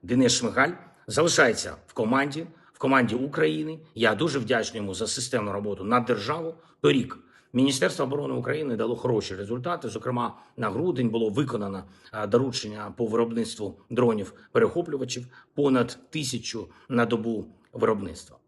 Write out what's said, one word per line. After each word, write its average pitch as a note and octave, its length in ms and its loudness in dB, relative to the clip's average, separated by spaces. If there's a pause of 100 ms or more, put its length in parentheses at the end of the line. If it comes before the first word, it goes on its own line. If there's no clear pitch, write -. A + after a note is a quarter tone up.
Денис B2 300 4
Шмигаль B2 380 2 (360)
залишається C3 680 2 (120)
в - 60 -20
команді, C#3 540 0 (260)
в - 60 -20
команді B2+ 360 4
України. D#3 640 -2 (160)
Я A2 200 4
дуже C#3+ 240 0
вдячний A2+ 420 -2
йому G2 120 -6
за G#2 140 -4
системну A2 440 -4
роботу G2+ 320 -6
на A#2+ 160 2
державу. B2+ 560 -2 (260)
Торік C#3+ 360 2 (360)
Міністерство C3+ 520 2
оборони C#3 280 -4
України C3 420 -2
дало A2+ 200 -2
хороші G#2+ 400 0
результати. B2 540 -6
Зокрема, A#2 480 -4 (200)
на A2 120 -2
грудень C3 400 0
було A2 200 2
виконано, G2+ 540 -2 (280)
а, G#2+ 160 -6
доручення G#2+ 720 0
по A#2+ 80 0
виробництву A2+ 760 -2 (100)
дронів-перехоплювачів, B2 1400 0 (260)
понад C3 440 2 (120)
тисячу B2 580 -6 (220)
на A#2+ 160 4
добу A2 400 -2 (280)
виробництва. A2 640 -2 (100)